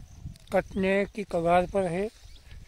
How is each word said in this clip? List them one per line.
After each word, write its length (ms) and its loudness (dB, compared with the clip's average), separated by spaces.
कटने 520 2
की 180 -8
कगार 420 4
पर 220 0
है 200 -2